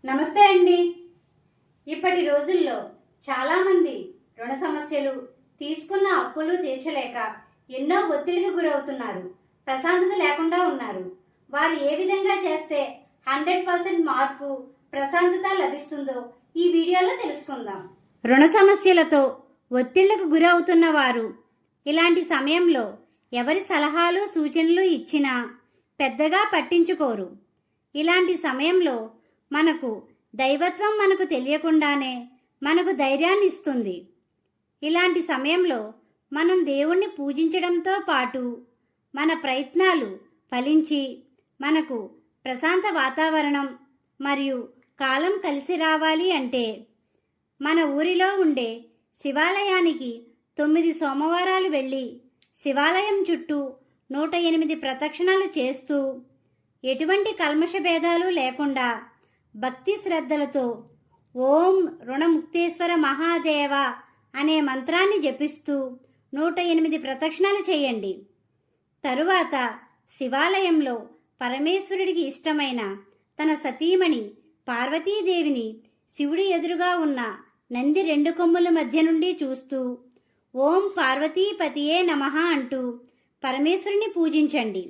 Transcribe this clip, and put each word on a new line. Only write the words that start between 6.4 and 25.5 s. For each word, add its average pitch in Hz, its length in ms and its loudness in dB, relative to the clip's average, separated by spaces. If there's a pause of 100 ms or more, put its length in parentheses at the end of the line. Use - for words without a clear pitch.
తీర్చలేక 262 640 -6 (520)
ఎన్నో 285 380 -2
ఒత్తిడికి 349 420 -2
గురవుతున్నారు. 277 760 -4 (440)
ప్రశాంతత 359 500 0
లేకుండా 330 500 0
ఉన్నారు. 233 360 -6 (460)
వారు 311 320 0
ఏ 285 140 0
విధంగా 392 460 0
చేస్తే 311 400 -4 (460)
హండ్రెడ్ 330 380 -2
పర్సెంట్ 349 400 0
మార్పు, 269 440 -2 (420)
ప్రశాంతత 349 540 0 (120)
లభిస్తుందో 285 600 -6 (380)
ఈ 349 160 2
వీడియోలో 349 440 2
తెలుసుకుందాం. 240 680 -8 (420)
రుణ 254 220 6
సమస్యలతో 359 800 6 (480)
ఒత్తిళ్లకు 370 580 2
గురవుతున్న 339 600 6
వారు 254 360 2 (600)
ఇలాంటి 339 380 4
సమయంలో 311 640 2 (460)
ఎవరి 269 300 0
సలహాలు, 339 680 0
సూచనలు 330 640 2
ఇచ్చినా 277 420 0 (680)